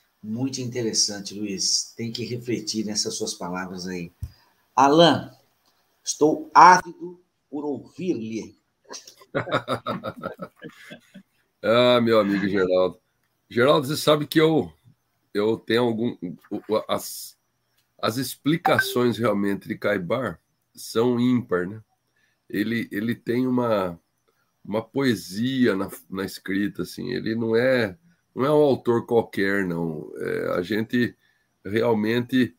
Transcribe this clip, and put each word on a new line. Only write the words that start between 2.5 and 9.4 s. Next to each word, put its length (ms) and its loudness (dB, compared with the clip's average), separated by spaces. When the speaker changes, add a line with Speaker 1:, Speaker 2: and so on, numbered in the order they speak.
Speaker 1:
nessas 300 -6
suas 180 -6
palavras 540 -10
aí. 260 -10
Alan, 540 6
estou 500 0
ávido 680 6
por 140 -8
ouvir-lhe. 920 -6
Speaker 2:
<laughs> 1900 -8